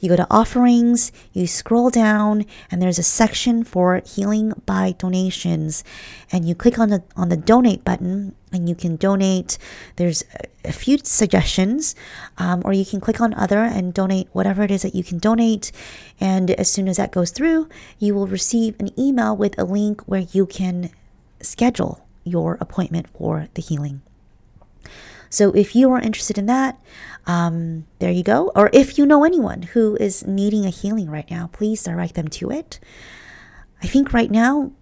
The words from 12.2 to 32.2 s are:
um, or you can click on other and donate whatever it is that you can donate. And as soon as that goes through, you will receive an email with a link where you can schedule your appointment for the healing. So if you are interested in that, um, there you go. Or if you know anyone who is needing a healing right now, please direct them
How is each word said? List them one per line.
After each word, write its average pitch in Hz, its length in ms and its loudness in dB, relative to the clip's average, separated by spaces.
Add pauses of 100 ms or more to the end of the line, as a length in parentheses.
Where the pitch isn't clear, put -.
um, 180 260 -2
or 196 80 -2
you 196 120 0
can 190 160 -6
click 226 200 -2
on 226 140 0
other 202 240 0
and 208 360 -2
donate 190 380 0
whatever 190 300 0
it 202 80 0
is 196 120 0
that 190 120 -4
you 180 100 -2
can 175 140 -6
donate. 226 540 0 (480)
And 190 320 0
as - 180 0
soon 190 180 -2
as 180 80 -2
that - 160 -4
goes 175 180 0
through, 320 380 0 (300)
you 208 160 0
will 196 120 -2
receive 214 520 -2
an 202 200 -6
email 240 380 2
with 196 220 -2
a - 60 0
link 208 380 -2
where 190 300 -4
you 190 140 2
can 180 440 -6 (500)
schedule - 680 -2 (180)
your 170 360 -2
appointment - 480 -6
for 160 460 -6
the 165 80 -8
healing. 147 400 -8 (1300)
So 202 220 2
if - 240 2
you 254 160 6
are 254 100 2
interested - 380 -4
in 202 80 -2
that, 262 340 0 (460)
um, 165 580 -2 (140)
there 180 140 0
you 180 100 0
go. 240 320 2
Or 202 180 6
if 269 240 6
you 285 80 6
know 294 200 6
anyone 311 380 0
who 214 340 0
is 196 280 -4
needing 202 400 0
a 190 60 0
healing 196 400 -6
right 151 180 -10
now, 170 240 -8
please 214 300 -2
direct 170 320 -4
them 156 140 -4